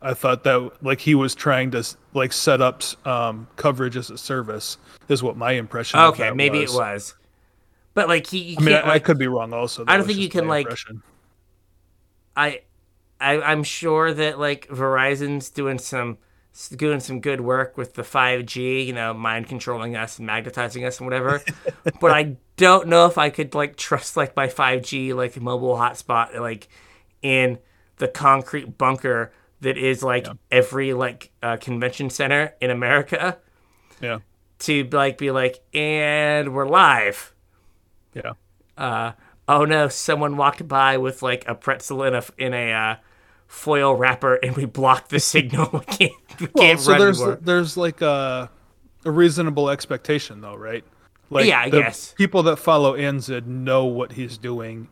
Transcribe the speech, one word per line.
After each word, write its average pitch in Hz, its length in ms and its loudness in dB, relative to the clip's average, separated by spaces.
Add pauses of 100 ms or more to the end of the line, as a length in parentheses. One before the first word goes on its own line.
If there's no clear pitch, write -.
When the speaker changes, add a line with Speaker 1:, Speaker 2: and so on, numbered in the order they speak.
Speaker 1:
I 131 100 -4
thought 127 300 0
that, 123 280 2 (120)
like, 135 180 0
he 151 140 4
was 131 180 2
trying 131 380 0
to 120 80 -2
s-, - 180 -8 (160)
like, 131 200 0
set 131 280 2
up 127 200 2
s-, - 140 -8 (100)
um, 117 500 -4
coverage 127 420 -2
as 120 140 -8
a 120 80 -16
service, 110 580 -8 (320)
is 127 140 0
what 110 140 -4
my 120 160 0
impression 117 460 -2
of 160 140 8
Speaker 2:
Okay, 120 160 -4
Speaker 1:
that 127 60 -4
Speaker 2:
maybe 143 260 2
Speaker 1:
was. 127 120 -4
Speaker 2:
it 127 40 -2
was. 104 380 -4 (800)
But, 202 120 2
like, 165 200 0
he, 185 120 -6
you 170 180 -8
Speaker 1:
I 151 40 -2
mean, 151 140 6
Speaker 2:
can't, 151 100 2
Speaker 1:
I, 147 40 2
I 156 40 4
Speaker 2:
like, 156 100 2
Speaker 1:
could 160 140 2
be 131 100 -2
wrong 117 260 -4
also. 120 280 -6
Speaker 2:
I 117 40 -12
Speaker 1:
That 143 80 4
Speaker 2:
don't 196 80 6
Speaker 1:
was 196 60 -4
Speaker 2:
think 202 120 -2
you 196 80 -2
Speaker 1:
just - 60 -10
Speaker 2:
can, 170 120 0
Speaker 1:
my 160 100 -2
Speaker 2:
like, 143 120 -2
Speaker 1:
impression. 113 340 -12 (1300)
Speaker 2:
I, 143 260 0 (580)
I, 143 220 2
I'm 151 220 0
sure 160 500 0
that, 151 260 -2
like, 143 280 -4
Verizon's 135 840 -2
doing 135 300 -4
some, 120 380 -8 (360)
s-, - 160 -18
doing 143 300 -2
some 131 200 -8
good 135 220 -4
work 127 360 -2
with - 180 -10
the 117 80 -10
five 127 420 0
G, 127 380 -4
you 127 100 -8
know, 113 200 -6
mind 113 340 -6
controlling 117 480 -8
us 113 240 -8
and 113 80 -10
magnetizing 120 580 -6
us 127 140 -8
and 127 80 -10
whatever. 131 400 -2
Speaker 1:
<laughs> - 40 -6 (480)
Speaker 2:
But 165 120 6
I 151 240 2 (220)
don't 185 320 6
know 170 180 8
if 175 100 -2
I 151 140 2
could, 147 240 -6
like, 143 200 -2
trust, - 420 -4
like, 139 180 -2
my 135 140 0
five 127 340 0
G, 131 300 -6
like, 127 280 -4
mobile 123 340 -2
hotspot, 117 640 -2
like, 113 280 -8 (560)
in 131 340 2 (380)
the 131 120 -4
concrete 135 680 0
bunker 127 560 0 (280)
that 131 160 -2
is, 131 260 0
like, 127 240 -2
Speaker 1:
Yeah. 120 60 -14 (180)
Speaker 2:
every, 131 420 2
like, 123 380 -6 (100)
uh, 117 160 -4
convention 127 540 -6
center 143 500 0
in 127 80 0
America. 139 680 -2 (600)
Speaker 1:
Yeah. 117 200 -8 (400)
Speaker 2:
To, 143 320 0
like, 139 260 0
be 139 140 -2
like, 127 320 -2 (100)
"And 151 800 0
we're 135 140 -2
live." 139 680 2 (800)
Speaker 1:
Yeah. 113 200 -12 (440)
Speaker 2:
Uh, 117 360 -6 (340)
"Oh 147 180 6
no, 151 220 4
someone 147 500 -2
walked 143 300 0
by 135 300 4
with, 131 260 -4
like, 127 240 -2
a 117 80 -4
pretzel 135 480 -4
in 131 100 2
a 123 40 0
f-, - 200 -8
in 127 160 -4
a, 117 200 -2
uh, 110 220 -2 (520)
foil 139 480 2
wrapper, 127 400 2
and 127 200 -2
we 135 100 -2
blocked 127 440 2
the 143 120 0
signal. 147 500 0
<laughs> - 20 -2
We 151 120 -2
can't, - 280 0 (280)
we 165 120 -4
Speaker 1:
Well, 247 120 6
Speaker 2:
can't 165 140 6
Speaker 1:
so 143 120 4
Speaker 2:
run 147 80 8
Speaker 1:
there's, 196 220 6
Speaker 2:
anymore." - 200 0
Speaker 1:
there's, 175 360 0
like, 170 240 -2
a, 135 500 -2 (540)
a 160 60 0
reasonable 151 580 4
expectation, 139 720 -4
though, 104 140 -16
right? 110 280 -10 (460)
Like, 139 180 4
Speaker 2:
Yeah, 139 120 6
I 120 100 0
Speaker 1:
the 147 120 6
Speaker 2:
guess. - 360 -4
Speaker 1:
people 190 260 2
that 156 120 4
follow 143 400 4
Anzid 131 520 -4
know 131 360 0
what 123 300 -4
he's 117 240 -10
doing 113 540 -10